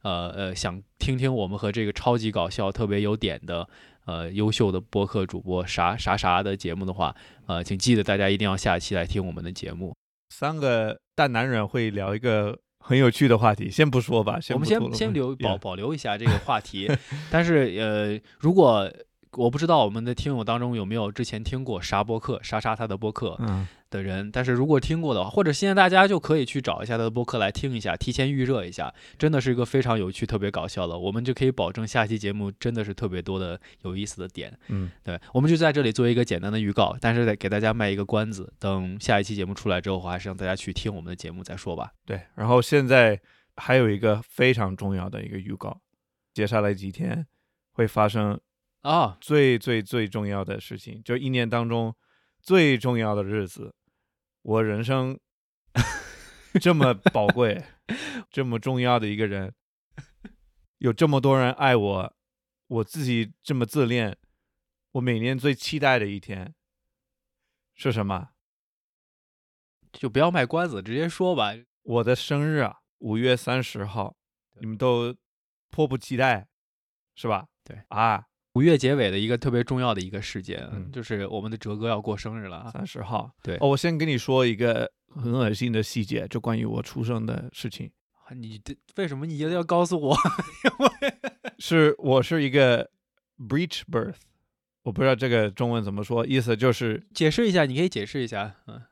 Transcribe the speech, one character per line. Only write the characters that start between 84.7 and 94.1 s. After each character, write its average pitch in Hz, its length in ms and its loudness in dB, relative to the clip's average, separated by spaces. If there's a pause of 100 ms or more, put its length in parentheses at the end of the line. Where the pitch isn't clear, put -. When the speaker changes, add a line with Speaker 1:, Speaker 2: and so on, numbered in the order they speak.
Speaker 2:
很 120 160 -4
恶 117 220 2
心 117 180 -2
的 110 120 2
细 113 200 -4
节， 104 240 -4
就 120 120 -4
关 113 180 -2
于 113 80 -2
我 113 160 -4
出 - 220 -8
生 113 200 -2
的 117 300 -6
事 - 160 -10
情。 - 220 -14 (440)
Speaker 1:
你 110 300 -14
这， 139 100 -12 (200)
为 190 120 -4
什 143 80 -6
么 147 120 -8
你 160 80 -8
一 - 20 -6
定 156 140 -2
要 175 120 -2
告 175 220 2
诉 170 160 -2
我？ 143 160 4 (720)
<laughs> - 680 -6
Speaker 2:
是， 156 400 4
我 131 200 4
是 160 220 0
一 139 80 0
个 127 400 4 (480)
breech 143 440 -4 (100)
birth， 113 240 -2 (680)